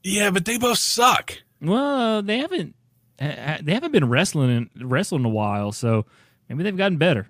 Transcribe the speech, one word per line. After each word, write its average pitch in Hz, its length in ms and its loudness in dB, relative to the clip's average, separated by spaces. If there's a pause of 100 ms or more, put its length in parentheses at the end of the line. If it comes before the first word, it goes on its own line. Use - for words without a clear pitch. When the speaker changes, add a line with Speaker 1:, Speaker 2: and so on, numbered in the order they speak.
Speaker 1:
Yeah, 202 280 0
but 185 140 0
they 233 140 -2
both 240 200 2
suck. - 640 2 (180)
Speaker 2:
Well, 233 580 0
uh, - 40 0
they 208 160 -2
haven't, 330 360 -6 (460)
ha-, 143 180 -4
ha-, 147 240 -6
they 151 120 -2
haven't 302 180 -2
been 160 160 4
wrestling 135 420 2
in, 120 380 -4
wrestling 143 340 0
in 120 40 2
a 113 40 2
while, 104 420 -2
so 113 340 0 (420)
maybe 151 160 -6
they've 202 120 -4
gotten 190 220 2
better. 143 320 2